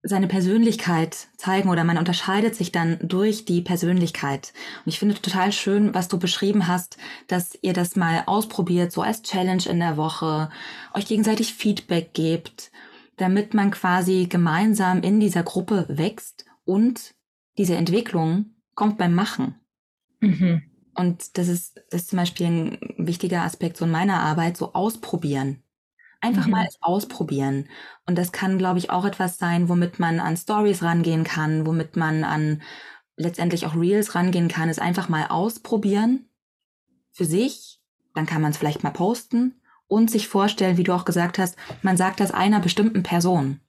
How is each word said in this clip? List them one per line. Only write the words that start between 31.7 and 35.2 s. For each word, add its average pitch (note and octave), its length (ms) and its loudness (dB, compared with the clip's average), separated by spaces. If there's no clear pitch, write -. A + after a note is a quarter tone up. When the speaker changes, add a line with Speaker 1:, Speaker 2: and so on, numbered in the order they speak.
Speaker 1:
man D#3 260 0
an D3+ 380 0
letztendlich E3+ 480 -2
auch D#3 100 -4
Reels G3 400 2
rangehen F3 320 2
kann, E3 220 -2
ist D#3 100 -4
einfach F3+ 300 -2
mal D#3 180 0